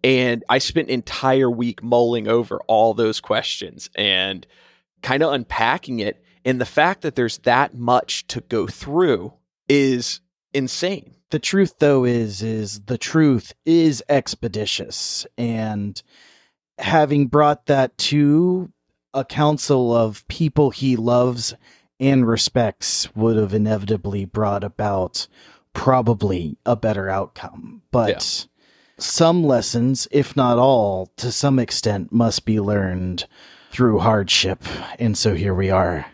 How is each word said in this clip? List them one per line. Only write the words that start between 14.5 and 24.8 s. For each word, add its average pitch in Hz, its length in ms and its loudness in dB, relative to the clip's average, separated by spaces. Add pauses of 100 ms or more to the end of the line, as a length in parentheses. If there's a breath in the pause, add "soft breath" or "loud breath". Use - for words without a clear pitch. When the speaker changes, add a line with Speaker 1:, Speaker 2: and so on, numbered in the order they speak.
Speaker 2:
And 110 640 -4 (760 soft breath)
having 147 500 2
brought 147 400 2
that 135 320 2
to 160 720 2 (440)
a 135 100 -2
council 139 720 0
of 113 320 0
people 147 440 0
he 131 260 0
loves 120 560 0 (480 soft breath)
and 131 260 4
respects - 880 -2
would 113 220 2
have 101 160 0
inevitably 104 720 -2
brought 101 400 -4
about 98 600 -4 (480 soft breath)